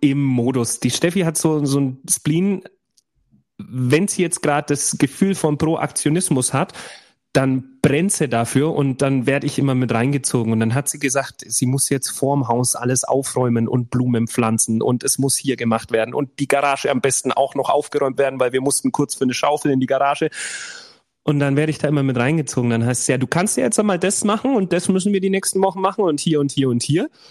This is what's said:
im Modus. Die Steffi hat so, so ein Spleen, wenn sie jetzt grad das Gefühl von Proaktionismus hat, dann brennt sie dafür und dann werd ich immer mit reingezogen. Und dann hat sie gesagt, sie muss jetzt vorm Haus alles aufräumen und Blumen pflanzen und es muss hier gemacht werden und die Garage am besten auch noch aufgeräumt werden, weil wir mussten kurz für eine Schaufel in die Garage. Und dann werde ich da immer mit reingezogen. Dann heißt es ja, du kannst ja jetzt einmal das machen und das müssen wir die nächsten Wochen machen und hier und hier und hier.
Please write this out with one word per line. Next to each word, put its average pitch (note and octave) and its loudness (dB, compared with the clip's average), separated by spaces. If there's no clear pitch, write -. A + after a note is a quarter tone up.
im C#3+ 2
Modus. B2+ 0
Die B2+ 0
Steffi F3+ 0
hat D#3+ 0
so, D3+ 2
so C#3 2
ein C3 -2
Spleen, F3+ 0
wenn C3 0
sie - 0
jetzt E3 -2
grad D3 0
das - -2
Gefühl G3 2
von D3+ 0
Proaktionismus D3+ 0
hat, C#3 0
dann C3 0
brennt D#3 2
sie D3 -2
dafür A#2+ 0
und C#3 0
dann C3+ 2
werd C3+ 0
ich C#3 -4
immer C3+ 2
mit B2+ 0
reingezogen. A#2+ 0
Und A2 2
dann A2+ 2
hat C#3 -2
sie D3+ -8
gesagt, C3+ -4
sie A#2+ -2
muss C3 0
jetzt C3+ -2
vorm C3+ -2
Haus B2 0
alles B2 0
aufräumen B2 0
und B2 0
Blumen A#2+ 0
pflanzen A2+ 0
und B2 0
es - -2
muss C3 0
hier C3 -2
gemacht A2+ -2
werden A2+ 0
und C#3+ -4
die C#3 -4
Garage C#3 2
am B2+ 0
besten C3 0
auch C3+ 0
noch C3+ -2
aufgeräumt C#3 0
werden, C3+ 2
weil B2 2
wir C3 2
mussten C3+ 0
kurz C#3+ -2
für - -4
eine B2+ 0
Schaufel D3+ 0
in C3+ 2
die C3 0
Garage. C#3 0
Und D3 0
dann C#3 2
werde D#3 2
ich D3 -4
da - -2
immer D3 2
mit C3+ 0
reingezogen. B2+ 0
Dann A2+ 2
heißt B2 0
es - -4
ja, C3 2
du B2 -2
kannst F#3 0
ja B3+ 0
jetzt A#3 0
einmal G#3 2
das F#3 -2
machen A3+ 0
und F#3+ 0
das F3 -2
müssen F#3+ 2
wir F#3+ 2
die F#3+ 0
nächsten F#3+ 0
Wochen F#3+ 0
machen F#3+ 0
und D#3 2
hier D#3 0
und C#3+ 0
hier C3+ 0
und A#2+ 0
hier. F#3 -2